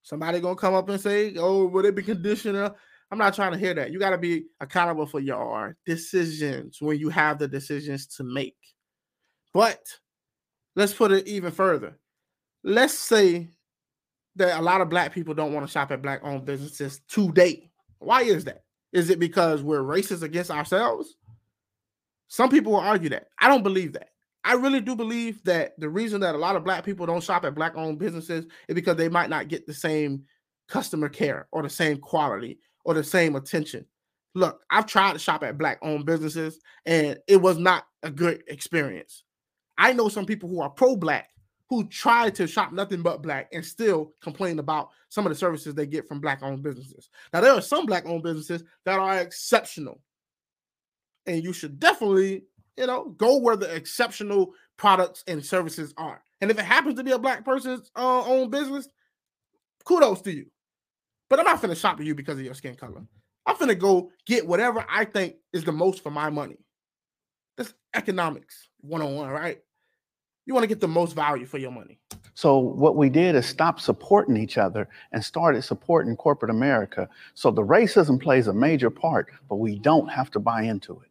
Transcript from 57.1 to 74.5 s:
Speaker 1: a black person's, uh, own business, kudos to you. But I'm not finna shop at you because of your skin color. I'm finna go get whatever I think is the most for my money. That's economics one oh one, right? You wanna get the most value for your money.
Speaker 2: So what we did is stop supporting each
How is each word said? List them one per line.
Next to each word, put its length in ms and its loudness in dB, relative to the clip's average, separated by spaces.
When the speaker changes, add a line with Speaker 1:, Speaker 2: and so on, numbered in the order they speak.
Speaker 1:
a 80 2
black 240 -2
person's, 540 -6
uh, 280 2
own 240 2
business, 380 -6
kudos 380 4
to 100 -8
you. 140 -10
But 100 6
I'm 60 4
not 160 4
finna 140 -2
shop 240 0
at 60 -10
you 100 -4
because 240 -10
of 60 -12
your 80 -14
skin 220 -14
color. 280 -18
I'm 120 2
finna 200 2
go 340 2
get 220 0
whatever 420 0
I 140 0
think 320 -4
is 140 -6
the 80 -2
most 280 0
for 100 -10
my 180 -4
money. 300 -8
That's 160 -10
economics 760 -4
one 220 -8
oh 80 -2
one, 200 -6
right? 300 -6
You 80 -6
wanna 140 2
get 120 -4
the 80 0
most 260 0
value 320 -2
for 120 -12
your 140 -8
money. 280 -18
Speaker 2:
So 240 6
what 360 4
we 140 6
did 260 6
is 100 4
stop 360 0
supporting 560 2
each 200 -2